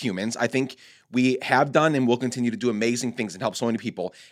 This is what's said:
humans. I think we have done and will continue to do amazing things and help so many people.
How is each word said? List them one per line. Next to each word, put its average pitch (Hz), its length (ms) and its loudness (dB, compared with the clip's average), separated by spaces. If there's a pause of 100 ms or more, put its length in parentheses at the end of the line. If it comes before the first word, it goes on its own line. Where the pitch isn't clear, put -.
humans. 113 360 -2
I 120 80 0
think 131 300 -2 (340)
we 127 320 2
have 147 300 4
done 156 220 4
and 131 140 2
will 120 80 4
continue 120 340 -2
to 110 60 -6
do 117 140 0
amazing 117 420 -2
things 107 220 -6
and 92 80 -10
help 117 120 -2
so - 120 -4
many 117 100 0
people. 110 380 -6 (180)